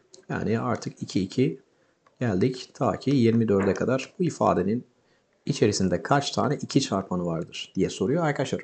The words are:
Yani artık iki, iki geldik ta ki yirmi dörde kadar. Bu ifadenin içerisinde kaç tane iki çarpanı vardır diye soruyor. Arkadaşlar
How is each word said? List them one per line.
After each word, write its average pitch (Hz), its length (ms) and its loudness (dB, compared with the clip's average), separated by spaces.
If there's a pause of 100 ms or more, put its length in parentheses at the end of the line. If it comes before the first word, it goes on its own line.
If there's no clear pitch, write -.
(300)
Yani 113 300 -2
artık 120 420 -6
iki, - 200 -2
iki 131 380 0 (600)
geldik 127 540 0
ta 107 260 0
ki 131 160 -2
yirmi 113 320 4
dörde 98 260 4
kadar. 127 460 -2
Bu 185 40 0
ifadenin 98 600 0 (640)
içerisinde 98 580 2
kaç - 280 0
tane 120 240 0
iki - 260 0
çarpanı 92 440 -2
vardır 82 500 -6
diye 90 140 2
soruyor. 143 340 -2
Arkadaşlar 139 400 -2